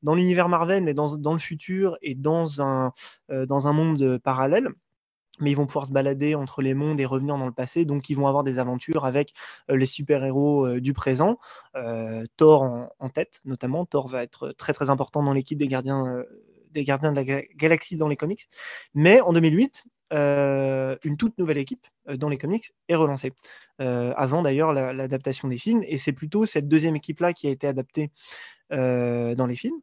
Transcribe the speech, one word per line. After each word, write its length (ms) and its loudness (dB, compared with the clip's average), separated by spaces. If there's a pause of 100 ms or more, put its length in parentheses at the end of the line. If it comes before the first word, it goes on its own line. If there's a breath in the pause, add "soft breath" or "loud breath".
dans 100 2
l'univers 340 4
Marvel, 360 2
mais 100 0
dans, 240 -2
dans 160 0
le 60 0
futur 640 -4
et 100 -6
dans 480 -2
un, 320 -2 (380 loud breath)
euh, 160 -4
dans 200 0
un 60 4
monde, 300 2
euh, 160 2
parallèle. 500 0 (720)
Mais 120 0
ils 40 2
vont 120 0
pouvoir 180 -4
se 60 -10
balader 420 0
entre 300 -4
les 100 0
mondes 260 -2
et 60 0
revenir 320 -2
dans 80 -4
le 60 -6
passé. 340 -2
Donc, 240 -4
ils 60 -2
vont 100 0
avoir 180 2
des 140 -2
aventures 480 -4
avec, 300 -2 (340 loud breath)
euh, 80 2
les 80 4
super-héros, 800 0
euh, 160 -2
du 120 -2
présent. 440 0 (380 loud breath)
Euh, 500 -6 (120)
Thor 260 8
en, 340 -6
en 120 -8
tête, 360 -6
notamment. 400 -4
Thor 220 -2
va 160 -6
être 300 -12
très, 200 -4
très 160 -2
important 320 0
dans 120 2
l'équipe 260 -2
des 80 0
Gardiens, 400 -2
euh, 160 -6 (480)
des 120 -4
Gardiens 280 0
de 60 0
la 60 0
Ga-, 220 -4 (100)
Galaxie 420 2
dans 100 0
les 100 -2
comics. 300 -6 (480 loud breath)
Mais 260 8
en 100 2
deux 100 6
mille 140 4
huit, 280 2 (280)
euh, 920 0
une 140 -2
toute 200 0
nouvelle 220 0
équipe, 260 -8 (240)
euh, 80 -8
dans 120 -4
les 100 -4
comics 340 -6 (140)
est 80 2
relancée. 360 0 (480 loud breath)
Euh, 380 -2
avant, 240 2
d'ailleurs, 320 2
la, 180 -2
l'adaptation 560 -4
des 120 -4
films. 260 0
Et 140 -4
c'est 140 -2
plutôt 340 -2
cette 200 -2
deuxième 280 2
équipe-là 380 -2
qui 140 -4
a 40 2
été 160 -2
adaptée, 420 -4 (640 loud breath)
euh, 640 0
dans 100 0
les 100 -2
films. 280 -6